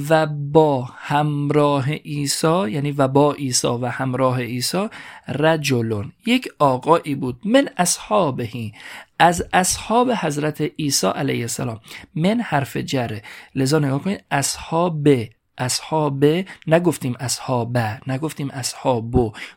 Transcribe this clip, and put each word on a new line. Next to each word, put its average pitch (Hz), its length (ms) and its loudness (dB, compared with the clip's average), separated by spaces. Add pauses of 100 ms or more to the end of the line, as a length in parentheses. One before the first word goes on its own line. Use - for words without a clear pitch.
و 156 180 4
با 147 720 2
همراه 147 960 0
عیسی، 160 800 0
یعنی 147 200 -2
و 139 160 2
با 139 260 4
عیسی 139 340 -2
و 123 180 -2
همراه 127 560 0
عیسی، 123 460 -2 (400)
رجلون، 135 840 0 (140)
یک 247 240 0 (100)
آقایی 143 560 2
بود، 131 300 -6
من 262 320 4
اصحابهی، 139 960 -2 (460)
از 170 340 6
اصحاب 226 580 2
حضرت 151 500 -2
عیسی 151 460 0
علیه 135 340 -2
السلام، 117 380 -6 (360)
من 202 260 2
حرف 143 360 -2
جره، 120 460 -4 (320)
لذا 135 240 2
نگاه 139 240 0
کنید - 280 -4
اصحاب 156 760 0 (500)
اصحاب، 139 680 0 (420)
نگفتیم 156 520 2
اصحابه، 120 880 -2
نگفتیم 139 420 -4
اصحابو، 120 840 0 (240)